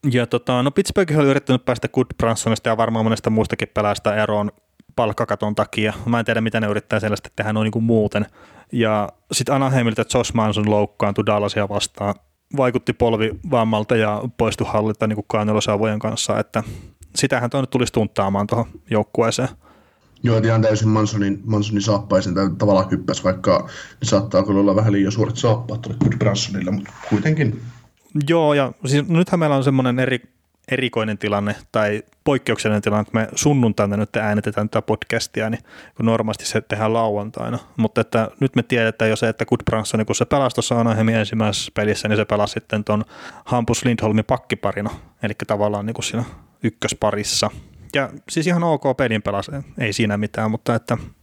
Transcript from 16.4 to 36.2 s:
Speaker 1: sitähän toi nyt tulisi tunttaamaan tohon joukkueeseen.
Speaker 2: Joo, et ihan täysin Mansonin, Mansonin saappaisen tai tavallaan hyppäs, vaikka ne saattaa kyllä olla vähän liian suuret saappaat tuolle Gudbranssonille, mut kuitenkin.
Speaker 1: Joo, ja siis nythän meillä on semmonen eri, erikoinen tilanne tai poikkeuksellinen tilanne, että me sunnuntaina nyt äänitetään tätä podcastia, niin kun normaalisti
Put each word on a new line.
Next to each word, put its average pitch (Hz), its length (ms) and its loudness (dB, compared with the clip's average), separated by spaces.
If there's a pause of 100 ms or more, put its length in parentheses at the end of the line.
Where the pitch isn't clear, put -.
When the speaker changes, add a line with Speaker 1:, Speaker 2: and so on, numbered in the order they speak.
Speaker 1:
sitähän 123 340 0
toi 139 120 -2
nyt - 80 -6
tulisi 123 220 0
tunttaamaan 101 540 0
tohon 113 200 0 (240)
joukkueeseen. 113 580 0 (760)
Speaker 2:
Joo, 117 160 2
et 107 60 2
ihan 113 180 4
täysin 110 260 2
Mansonin, 104 560 0
Mansonin 104 380 0
saappaisen 98 520 0
tai 95 240 0
tavallaan 95 320 2
hyppäs, - 340 -4
vaikka 92 340 2 (420)
ne - 80 -4
saattaa 98 340 2
kyllä 101 180 2
olla 101 160 4
vähän 107 160 2
liian 98 200 2
suuret 110 240 -2
saappaat 107 460 -2
tuolle - 220 -8
Gudbranssonille, 98 640 0
mut 98 140 -4 (240)
kuitenkin. 131 520 0 (680)
Speaker 1:
Joo, 160 260 4
ja 135 180 2 (140)
siis 143 220 2
nythän 175 320 2
meillä 147 160 2
on 135 80 2
semmonen 127 340 2
eri, 127 240 0 (460)
erikoinen 113 500 -2
tilanne 101 380 -2 (160)
tai 107 300 0 (220)
poikkeuksellinen 110 580 0
tilanne, 104 180 2
että 110 180 -2
me 110 160 0
sunnuntaina 110 640 2
nyt 104 200 -4
äänitetään 107 520 -2
tätä 107 140 -2
podcastia, 110 680 -4
niin 117 100 -6 (360)
kun 113 100 -2
normaalisti 113 400 0